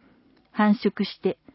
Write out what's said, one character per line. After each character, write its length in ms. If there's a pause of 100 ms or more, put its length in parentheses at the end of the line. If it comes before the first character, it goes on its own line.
(520)
繁 200
殖 320
し 160
て 180 (160)